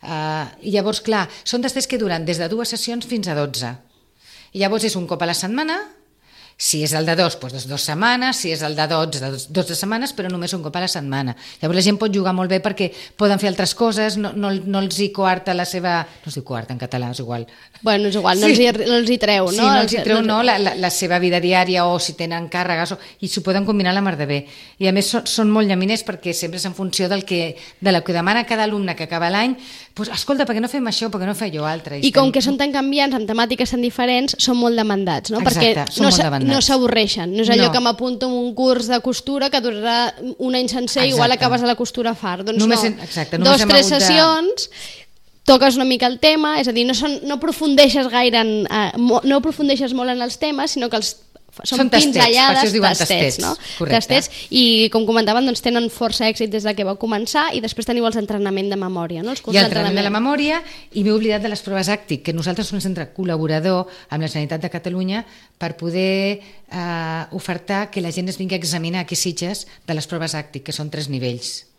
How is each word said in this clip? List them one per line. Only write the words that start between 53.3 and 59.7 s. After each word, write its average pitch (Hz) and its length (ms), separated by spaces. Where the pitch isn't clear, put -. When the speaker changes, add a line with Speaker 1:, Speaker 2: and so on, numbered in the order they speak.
Speaker 2:
no? 87 120
Speaker 1:
correcte. 175 160
Speaker 2:
Tastets, - 580
i 226 380
com 226 160
comentàvem, 226 400
doncs, 240 160
tenen 233 260
força 226 400
èxit 220 220
des 214 100
de 214 160
que 208 80
va 190 80
començar, 226 600
i 233 80
després 220 240
teniu 240 180
els 220 140
entrenament 196 500
de 196 80
memòria, 175 460
no? 240 100
Els 262 80
cursos 202 160
Speaker 1:
I 190 60
el - 20
entrenament 180 300